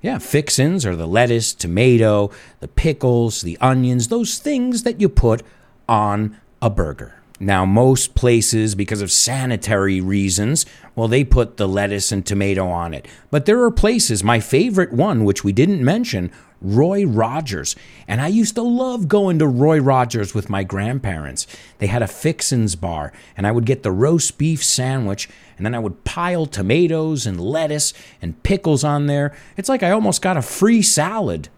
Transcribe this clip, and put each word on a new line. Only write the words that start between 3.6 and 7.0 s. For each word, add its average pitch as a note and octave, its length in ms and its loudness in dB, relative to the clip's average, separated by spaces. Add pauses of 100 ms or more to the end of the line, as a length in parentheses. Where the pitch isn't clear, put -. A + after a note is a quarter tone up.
onions, B2+ 480 2
those A#3 300 -4
things B3+ 460 -2
that G#3 180 0
you F#3+ 80 4
put A2+ 320 2 (440)
on G#2+ 520 0 (240)
a A2+ 80 2
burger. D#2 460 -6 (240)